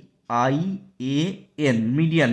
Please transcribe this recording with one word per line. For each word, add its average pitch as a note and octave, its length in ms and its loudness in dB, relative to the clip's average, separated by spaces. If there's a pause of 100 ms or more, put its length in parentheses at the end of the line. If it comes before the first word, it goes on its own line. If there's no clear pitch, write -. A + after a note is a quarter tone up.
(300)
আই B2 280 0 (420)
এ C3+ 200 -2 (380)
এন, C#3 200 2 (100)
মিডিয়ান D#3 460 2